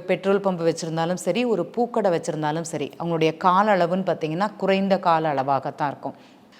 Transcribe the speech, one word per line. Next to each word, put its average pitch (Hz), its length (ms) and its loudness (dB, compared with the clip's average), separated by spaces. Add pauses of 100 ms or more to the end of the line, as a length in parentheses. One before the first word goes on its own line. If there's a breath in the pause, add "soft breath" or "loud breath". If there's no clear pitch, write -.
(100)
பெட்ரோல் 196 380 0
பம்ப் 165 220 0
வச்சிருந்தாலும் 165 580 -2
சரி, 214 160 0 (100)
ஒரு 170 100 0 (120)
பூக்கடை 226 420 0
வச்சிருந்தாலும் 156 560 -4
சரி, 143 240 -4
அவங்களுடைய 165 340 0 (160)
கால 190 180 4 (120)
அளவுன்னு 180 340 0
பாத்தீங்கன்னா, 165 380 -2 (140)
குறைந்த 190 320 2 (120)
கால 160 260 2
அளவாகத்தான் 135 600 -2
இருக்கும். - 240 -10 (420 soft breath)